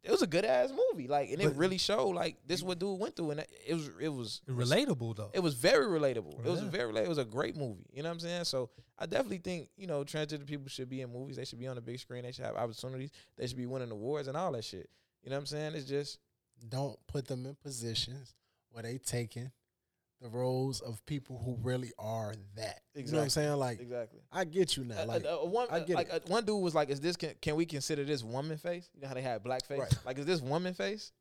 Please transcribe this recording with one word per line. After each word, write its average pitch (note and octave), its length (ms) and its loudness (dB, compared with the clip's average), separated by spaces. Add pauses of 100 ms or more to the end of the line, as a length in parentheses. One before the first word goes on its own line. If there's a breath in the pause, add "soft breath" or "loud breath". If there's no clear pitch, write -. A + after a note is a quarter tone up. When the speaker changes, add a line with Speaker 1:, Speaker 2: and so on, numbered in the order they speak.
Speaker 1:
it - 80 0
was F#4+ 100 8
a B3 60 6
good E3 160 4
ass B3 300 4 (180)
movie. D3 160 -2
Like, C#3+ 220 4
and D3 120 0
it G3+ 40 4
Speaker 2:
But D3 100 4
Speaker 1:
really F#3 220 4
showed, G3+ 360 4
like, E3+ 220 0 (100)
this F3+ 160 0
what F3+ 180 -2
dude F#3+ 200 0
went A3 160 -2
through. D#3 160 0
And D3 140 -4 (200)
it C#3 80 0
was, D#3 160 -2 (120)
it D#3 80 0
was B2 400 -4
Speaker 2:
Relatable, B2+ 680 4
though. G#2 180 -8
Speaker 1:
It F#3+ 60 2
was E3 140 4
very C#3+ 320 6
relatable. C3 600 2
It - 40 2
was D#3+ 120 2
Speaker 2:
Yeah. G#3 80 -2
Speaker 1:
very A#2+ 220 0
relatable. A2 140 4
It - 40 2
was D#3+ 100 2
a C3+ 40 2
great B2 320 -2
movie. B2 380 -6
You C#3 100 -8
know E3 60 -2
what E3+ 60 -4
I'm E3 40 -10
saying? E3+ 240 -4
So C3 260 0 (300 soft breath)
I - 60 -4
definitely G3+ 320 0
think, F3 400 -4
you G3 100 -10
know, E3 160 0
transgender D3+ 420 -2
people C#3 220 -6
should C3 220 -6
be C3 100 -4
in B2+ 140 -6
movies. C3 240 -8
They B2 80 -6
should - 140 -10
be B2+ 80 -6
on C3 80 -4
the A#2+ 60 -6
big A#2+ 180 -8
screen. B2 240 -10
They B2 100 -8
should B2+ 100 -10
have A2+ 140 -2
opportunities. C3 540 -4 (260 loud breath)
They B2+ 100 -2
should B2 80 -4
be B2 100 -2
winning B2 260 -4
awards B2+ 360 -2
and C3+ 80 -4
all F3 160 2
that A#2 140 -2
shit. F2+ 240 -10 (340)
You B2+ 60 -12
know C3+ 80 0
what C#3+ 60 -2
I'm - 20 -6
saying? D3+ 300 -4
It's C#3+ 120 -4
just C#3+ 320 -2 (480)
Speaker 3:
Don't C3 400 -2
put C#3 200 -4
them B2+ 180 -4
in C#3 100 -10
positions B2 800 -4 (360)
where A2+ 120 -10
they A#2 140 -6
taking B2 540 -4 (680)
the B2 80 -12
roles B2+ 500 0
of A2+ 260 -8
people C3 380 -6
who B2 180 -2
really B2+ 380 0
are A2 340 -4 (220)
that. A2 240 -6 (160)
You C#3+ 80 -6
know C#3 80 -4
what D#3 80 4
I'm D3+ 60 4
Speaker 1:
Exactly. C#3 40 0
Speaker 3:
saying? D3 280 2
Like, B2 240 0
Speaker 1:
Exactly. A#2+ 380 -6 (120)
Speaker 3:
I F3+ 140 0
get E3+ 320 2
you C3 80 -4
now. F#2+ 180 -2
Speaker 1:
A, - 20 2
Speaker 3:
Like, A#2 200 2
Speaker 1:
a, D3 60 0
a D#3 140 0
one, A3+ 240 2
Speaker 3:
I E3 120 2
get E3 160 2
Speaker 1:
like, E3+ 160 2
Speaker 3:
it. E3 140 0
Speaker 1:
a, E3+ 40 0
one G#3+ 140 4
dude G#3 180 4
was E3+ 100 2
like, D3+ 160 6
"Is C#3 120 0
this, E3+ 160 2
can, D#3 240 -2
can D3+ 160 2
we E3+ 80 4
consider C#3+ 400 0
this C#3 180 0
woman C#3 340 -4
face?" F3 380 -6
You C#3 60 -14
know C3+ 80 -8
how C3+ 60 -6
they B2+ 60 -2
had A#2+ 220 -2
blackface? C3 360 -2
Speaker 3:
Right. - 260 6
Speaker 1:
Like, C3 120 -2
"Is C#3+ 80 -2
this F3 160 4
woman E3 320 0
face?" G3 480 -4